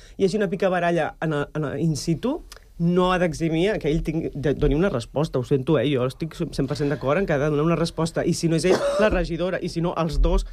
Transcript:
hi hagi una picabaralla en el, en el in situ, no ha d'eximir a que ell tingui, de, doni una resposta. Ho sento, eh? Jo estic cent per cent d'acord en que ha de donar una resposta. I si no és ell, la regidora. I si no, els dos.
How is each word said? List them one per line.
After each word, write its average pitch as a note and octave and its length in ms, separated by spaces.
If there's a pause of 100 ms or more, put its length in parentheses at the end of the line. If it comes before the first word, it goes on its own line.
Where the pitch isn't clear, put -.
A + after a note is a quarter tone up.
(160)
hi G3 100
hagi F#3 100
una G3+ 120
picabaralla E3+ 720
en D#3+ 120
el, D3 200
en D#3 120
el C#3 160
in D#3+ 160
situ, A#3 480 (340)
no F3+ 340
ha F3+ 60
d'eximir E3 520
a F#3+ 80
que D#3+ 120
ell D#3+ 120
tingui, D#3+ 320
de, C#3 200
doni - 200
una E3+ 140
resposta. C3+ 500
Ho B2 60
sento, C#3 340
eh? A2+ 60 (100)
Jo B2 120
estic D#3 280
cent D3 320
per C#3+ 100
cent C#3+ 140
d'acord D3 280
en G3 80
que E3 60
ha C#3+ 60
de D3+ 120
donar D3 140
una E3 120
resposta. D#3+ 480
I F3+ 100
si E3+ 140
no E3 80
és D3+ 80
ell, F#3 120 (220)
la G#3+ 100
regidora. F3 540
I F3+ 60
si E3 120
no, E3+ 160
els D#3 240
dos. E3 320